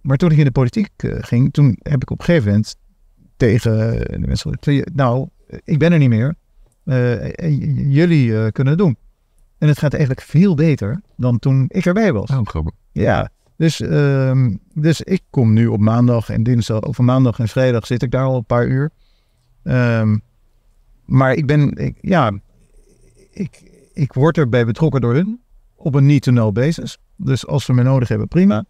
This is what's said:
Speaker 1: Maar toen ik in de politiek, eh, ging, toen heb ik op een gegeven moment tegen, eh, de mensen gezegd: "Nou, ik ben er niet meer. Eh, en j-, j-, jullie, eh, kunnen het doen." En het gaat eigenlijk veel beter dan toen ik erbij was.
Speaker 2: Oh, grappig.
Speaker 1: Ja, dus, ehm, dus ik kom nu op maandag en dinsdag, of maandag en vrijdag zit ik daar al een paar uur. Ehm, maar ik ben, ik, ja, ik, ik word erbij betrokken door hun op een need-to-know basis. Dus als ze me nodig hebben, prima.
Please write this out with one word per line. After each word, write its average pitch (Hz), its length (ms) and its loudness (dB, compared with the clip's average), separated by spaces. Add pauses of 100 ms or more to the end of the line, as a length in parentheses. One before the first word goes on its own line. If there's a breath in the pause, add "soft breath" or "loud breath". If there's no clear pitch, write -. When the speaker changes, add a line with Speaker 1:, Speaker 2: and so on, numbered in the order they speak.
Speaker 1:
Maar 139 160 0
toen 175 140 2
ik 151 80 4
in 156 60 6
de 135 60 2
politiek, 131 460 -2
eh, - 240 -6
ging, 123 320 0
toen 135 300 2
heb 131 200 -4
ik - 80 -12
op - 80 -6
een - 60 -14
gegeven 151 240 2
moment 104 280 0 (600)
tegen, 113 560 0 (140)
eh, - 140 -8
de - 60 -4
mensen - 340 -4
gezegd: 143 340 -2
"Nou, 127 340 -2 (360)
ik 156 140 -2
ben 165 140 2
er 165 60 4
niet 139 100 4
meer. 113 260 0 (500)
Eh, 123 580 -4
en 156 160 0
j-, - 60 -6
j-, 135 280 -2
jullie, 139 520 2
eh, 110 80 0
kunnen 135 200 0
het 175 100 0
doen." 151 140 2 (640)
En 151 100 2
het 147 100 2
gaat 151 140 -2
eigenlijk 131 340 -2
veel 180 280 2
beter 143 460 0 (160)
dan 120 220 0
toen 135 300 2
ik - 180 -2
erbij 190 260 2
was. 110 180 -4
Speaker 2:
Oh, 135 160 -2
grappig. 80 260 -6 (200)
Speaker 1:
Ja, 104 380 0 (260)
dus, 160 240 -2
ehm, 135 760 0 (180)
dus 160 280 0
ik 185 280 -4
kom 113 220 2
nu 113 140 4
op 113 140 -2
maandag 117 500 2
en 110 120 -2
dinsdag, 117 400 0
of - 160 -8
maandag 123 400 2
en 113 100 -2
vrijdag 127 380 0
zit 123 160 -4
ik 127 80 -4
daar 127 140 -2
al 131 120 -2
een 113 80 -6
paar 120 220 0
uur. 131 240 -2 (720)
Ehm, 117 560 0 (880)
maar 131 300 2
ik 147 120 -4
ben, 147 300 2
ik, - 240 -8
ja, 139 320 0 (1000)
ik, - 320 -12 (320)
ik 139 180 -4
word 156 260 2
erbij 123 280 2
betrokken 139 340 0
door 120 140 0
hun 190 260 -2 (360)
op 135 180 -6
een 139 120 4
need-to-know 127 460 2
basis. 127 460 -4 (180)
Dus 131 300 -4
als 139 180 -4
ze - 80 -2
me 123 100 2
nodig 131 260 2
hebben, 113 200 -4
prima. 202 420 0